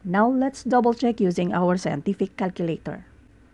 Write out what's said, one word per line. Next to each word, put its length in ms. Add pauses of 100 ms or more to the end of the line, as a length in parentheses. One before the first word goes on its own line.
Now, 260
let's 380
double 320
check 240
using 320
our 240
scientific 640
calculator. 640 (500)